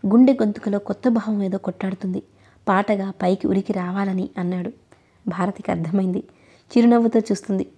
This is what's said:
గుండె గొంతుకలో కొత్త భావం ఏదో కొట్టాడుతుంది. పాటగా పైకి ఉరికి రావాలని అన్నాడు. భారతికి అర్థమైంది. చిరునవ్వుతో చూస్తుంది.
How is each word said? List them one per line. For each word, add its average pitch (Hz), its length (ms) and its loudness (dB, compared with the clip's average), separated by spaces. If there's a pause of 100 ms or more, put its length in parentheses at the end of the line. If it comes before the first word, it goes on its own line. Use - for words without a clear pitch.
గుండె 254 260 6
గొంతుకలో 208 460 -2
కొత్త 202 300 -4
భావం 214 340 0
ఏదో 196 140 -2
కొట్టాడుతుంది. 190 680 -6 (440)
పాటగా 196 440 0 (100)
పైకి 185 260 0
ఉరికి 196 260 0
రావాలని 185 640 -4
అన్నాడు. 180 340 -4 (560)
భారతికి 196 440 -4
అర్థమైంది. 180 520 -2 (540)
చిరునవ్వుతో 233 420 6
చూస్తుంది. 196 480 -4 (100)